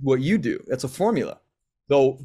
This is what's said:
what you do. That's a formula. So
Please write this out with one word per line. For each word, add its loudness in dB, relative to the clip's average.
what 2
you 0
do. -4
That's -6
a -6
formula. -2
So 4